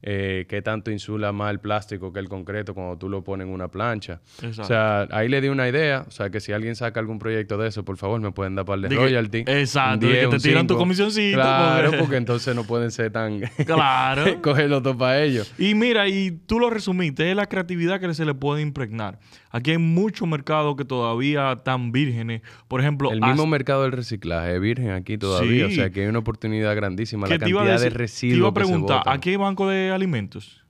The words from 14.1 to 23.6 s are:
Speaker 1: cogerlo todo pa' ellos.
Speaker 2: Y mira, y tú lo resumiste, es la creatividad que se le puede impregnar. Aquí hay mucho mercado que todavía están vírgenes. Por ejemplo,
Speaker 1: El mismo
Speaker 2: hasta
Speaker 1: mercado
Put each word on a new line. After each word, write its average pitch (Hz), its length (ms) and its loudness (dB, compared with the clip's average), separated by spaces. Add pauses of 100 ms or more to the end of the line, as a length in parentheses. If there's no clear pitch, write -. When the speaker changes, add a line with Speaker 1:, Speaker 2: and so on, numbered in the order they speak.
Speaker 1:
cogerlo 143 400 2
todo 127 160 0
pa' 131 220 4
ellos. 131 360 0
Speaker 2:
Y 208 200 2
mira, 220 320 2
y 196 240 -2
tú 190 260 -2
lo 240 100 4
resumiste, 180 640 0
es 190 60 0
la 208 100 0
creatividad 180 540 -2
que 180 120 -2
se 156 120 -2
le 151 100 0
puede 143 260 -2
impregnar. 113 600 -6 (300)
Aquí 123 220 -2
hay 165 60 2
mucho 170 480 2
mercado 151 480 0
que 139 100 -6
todavía 131 680 0
están 123 400 -2
vírgenes. 117 480 -2 (260)
Por 127 140 -2
ejemplo, 139 320 2
Speaker 1:
El 110 80 0
mismo 131 220 4
Speaker 2:
hasta 156 40 2
Speaker 1:
mercado 135 360 2